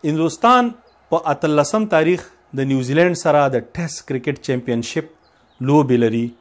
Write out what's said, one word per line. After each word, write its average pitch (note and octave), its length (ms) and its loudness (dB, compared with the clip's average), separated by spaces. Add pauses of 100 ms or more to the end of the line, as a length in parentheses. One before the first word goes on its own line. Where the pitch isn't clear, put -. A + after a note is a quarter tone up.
هندوستان A#3 600 2 (400)
په E3 140 0
اتلسم D3+ 640 0
تاریخ F3 340 2 (340)
د C3+ 60 -4
نیوزیلینډ C3+ 540 0
سره D3 340 2
د C3 100 -2
ټیسټ - 500 -10
کرکټ C3+ 340 -6
چیمپینشپ B2 640 -4 (580)
لوبې C#3 340 4
لري. A#2 340 0 (100)